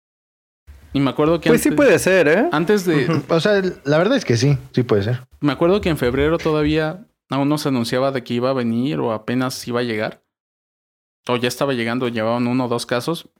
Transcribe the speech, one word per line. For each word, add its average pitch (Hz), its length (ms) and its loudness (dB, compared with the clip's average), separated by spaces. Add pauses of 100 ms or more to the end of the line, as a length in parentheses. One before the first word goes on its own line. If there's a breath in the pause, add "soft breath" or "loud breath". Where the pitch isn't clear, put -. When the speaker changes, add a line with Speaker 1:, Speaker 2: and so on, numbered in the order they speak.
(960)
Speaker 1:
Y 139 60 0
me 135 100 2
acuerdo 151 300 2
que 165 80 -2
Speaker 2:
Pues 220 140 4
sí 302 80 2
Speaker 1:
antes 151 60 0
Speaker 2:
puede 240 220 6
ser, 180 300 4
¿eh? 208 240 2
Speaker 1:
antes 175 320 0
de 156 240 2
Speaker 2:
Ujú. 160 200 0
Speaker 3:
O 165 120 2
sea, 202 220 2 (220)
la 147 140 2
verdad 214 180 2
es - 100 -2
que 117 100 2
sí, 135 220 2 (140)
sí 127 100 0
puede 107 200 2
ser. 120 240 -6 (140)
Speaker 1:
me 147 120 0
acuerdo 180 280 2
que - 80 -2
en 156 80 0
febrero 139 420 0
todavía 156 680 -2 (240)
aún 139 180 0
no 147 80 0
se 143 140 -2
anunciaba 131 420 0
de 127 100 -4
que 120 120 -6
iba 120 160 0
a 135 40 0
venir 123 460 -2
o 123 120 -2
apenas 127 540 -4
iba 120 140 -2
a 123 40 -2
llegar. 110 380 -6 (1080)
O 123 80 0
ya 120 120 -2
estaba 139 240 -2
llegando, 120 360 -2
llevaban 117 380 -2
uno 123 200 -2
o - 20 -4
dos 120 160 -2
casos. 131 560 -4